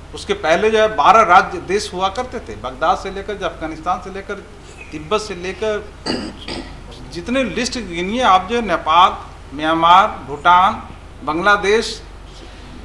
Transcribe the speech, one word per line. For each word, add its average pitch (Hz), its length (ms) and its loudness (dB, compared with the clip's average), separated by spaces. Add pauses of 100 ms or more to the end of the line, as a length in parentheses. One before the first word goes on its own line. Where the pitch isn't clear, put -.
(140)
उसके 185 220 -4
पहले 190 340 2
जो 220 100 4
है 214 160 2
बारह 185 280 8
राज्य 185 420 4
देश 196 260 -2
हुआ 185 180 -2
करते 247 320 -8
थे, 107 160 -14
बगदाद 156 400 -2
से 196 120 -10
लेकर, 196 340 -10
अफगानिस्तान 165 560 -6
से 190 100 -14
लेकर, 190 340 -10 (480)
तिब्बत 156 280 -4
से 196 160 -10
लेकर, 202 480 -6 (1300)
जितने 233 320 -4
लिस्ट 233 360 -6
गिनिए 185 420 -4
आप, 185 260 4
जो 240 140 -2
नेपाल, 180 540 2 (380)
म्यांमार, 165 540 6 (180)
भूटान, 180 560 2 (420)
बांग्लादेश, 196 760 2 (840)